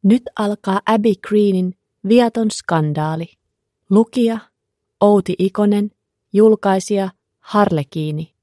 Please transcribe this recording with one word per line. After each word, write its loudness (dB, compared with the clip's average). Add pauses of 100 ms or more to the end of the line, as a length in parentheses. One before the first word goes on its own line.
Nyt 2 (160)
alkaa -4
Abby 0 (140)
Greenin 0 (300)
viaton 2
skandaali. -4 (640)
Lukija 0 (640)
Outi 2
Ikonen, -2 (420)
julkaisija 2 (300)
Harlekiini. -4